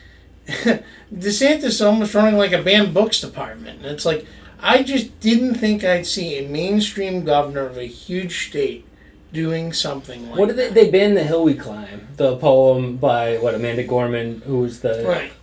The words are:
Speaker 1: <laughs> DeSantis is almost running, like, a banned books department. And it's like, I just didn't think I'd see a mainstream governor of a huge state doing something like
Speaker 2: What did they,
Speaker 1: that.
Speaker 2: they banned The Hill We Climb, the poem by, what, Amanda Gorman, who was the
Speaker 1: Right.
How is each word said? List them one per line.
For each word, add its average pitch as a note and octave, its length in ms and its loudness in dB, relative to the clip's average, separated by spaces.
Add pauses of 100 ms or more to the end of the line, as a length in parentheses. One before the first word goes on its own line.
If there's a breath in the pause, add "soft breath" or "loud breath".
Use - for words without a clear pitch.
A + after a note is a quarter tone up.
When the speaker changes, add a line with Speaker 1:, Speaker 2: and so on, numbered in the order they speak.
(140 loud breath)
Speaker 1:
<laughs> - 340 -20 (680 loud breath)
DeSantis A#3 520 0
is G#3+ 160 -2
almost G#3 320 2
running, G#3+ 240 4
like, G3 160 2
a D#3+ 80 0
banned G3 320 2
books G#3 280 2
department. - 600 -12
And C3+ 80 -10
it's D3 140 -6
like, D#3+ 200 -2 (340 loud breath)
I B3 240 2
just C4 360 -4
didn't A#3 360 2
think G#3+ 280 -2
I'd F3+ 240 0
see E3+ 300 -4
a C#3 100 -8
mainstream F#3+ 760 -2
governor C#3+ 420 0
of B2+ 100 -12
a B2 60 -10
huge F3 640 -8
state B2+ 360 -4 (480 soft breath)
doing D#3+ 400 -4
something C3 560 -8
like E3 100 -6
Speaker 2:
What G#3 80 4
did A#3 80 -2
they, B3 120 0
Speaker 1:
that. G3+ 60 -6
Speaker 2:
they G#3 160 8
banned G3 280 4
The D#3+ 60 2
Hill E3 200 2
We D3+ 100 4
Climb, G#2 600 -12
the C3 220 0
poem C3 600 4
by, A#2+ 400 0
what, A#2 160 0
Amanda A#2 300 -4
Gorman, A#2 580 -2
who C3+ 180 -4
was A#2+ 200 -4
the A2+ 260 -2
Speaker 1:
Right. - 260 -4 (120)